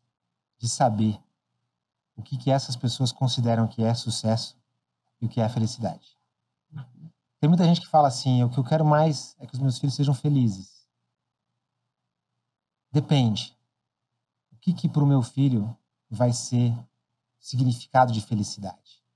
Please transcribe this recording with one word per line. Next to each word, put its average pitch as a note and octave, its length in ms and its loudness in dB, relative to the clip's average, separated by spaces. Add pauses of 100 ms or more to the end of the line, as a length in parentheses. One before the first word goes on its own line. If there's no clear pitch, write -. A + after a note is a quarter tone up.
(580)
de A#2 100 -6
saber A2 500 0 (960)
o A2 80 -16
que C3 140 -10
que C3 140 -2
essas C3 260 -2
pessoas B2 340 -4
consideram A#2 560 0
que A2 160 -4
é A2+ 120 2
sucesso A2+ 600 -4 (680)
e - 40 -4
o A2+ 60 -2
que - 100 -4
é A2 80 0
felicidade. A2 680 -6 (1300)
Tem D3 80 2
muita F3 160 4
gente E3+ 160 4
que - 60 -16
fala D3 220 4
assim, B2 340 0
"O A#2+ 80 0
que B2+ 80 -6
eu C3 60 0
quero D#3 200 0
mais D3+ 540 2
é - 80 -18
que - 80 -16
os B2+ 60 -8
meus C3+ 180 -2
filhos C#3 160 -4
sejam C#3+ 200 0
felizes." B2 720 -2 (2000)
Depende. B2 640 0 (960)
O - 40 -20
que - 180 -2
que - 140 -4
pro C#3+ 180 0
meu C#3 160 4
filho A#2 520 0 (360)
vai A#2+ 220 0
ser A#2+ 420 0 (640)
significado B2+ 720 0
de A2 80 -2
felicidade? - 840 -8 (140)